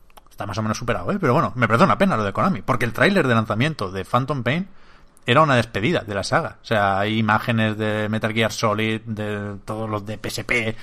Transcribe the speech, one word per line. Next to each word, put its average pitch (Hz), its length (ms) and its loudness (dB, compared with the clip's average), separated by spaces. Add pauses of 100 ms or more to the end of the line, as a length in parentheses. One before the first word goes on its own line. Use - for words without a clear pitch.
(300)
está - 160 -10
más 98 120 -6
o 110 40 -2
menos 107 160 0
superado, 107 340 -4
¿eh? 202 80 -2
Pero 139 120 2
bueno, 135 220 2
me 120 120 2
parece 120 180 4
una 104 140 4
pena 190 180 2
lo 107 80 0
de 98 80 -2
Konami, 131 300 0
porque - 220 0
el 113 80 -2
tráiler 165 340 2
de 120 80 4
lanzamiento 110 560 0
de 95 140 -6
Phantom 131 380 0
Pain 151 260 0 (580)
era 127 160 6
una 143 140 4
despedida 117 440 0
de 101 140 -6
la 98 80 -2
saga. 139 400 -2
O - 20 -20
sea, 101 360 2
hay 107 180 0
imágenes 110 580 2
de 107 320 -2
Metal 110 240 -2
Gear 110 200 0
Solid, 110 500 -2
de 104 600 -6
todos 110 260 -6
los 104 160 -4
de 107 120 -8
P 110 100 -8
S 107 160 -6
P. 110 380 -2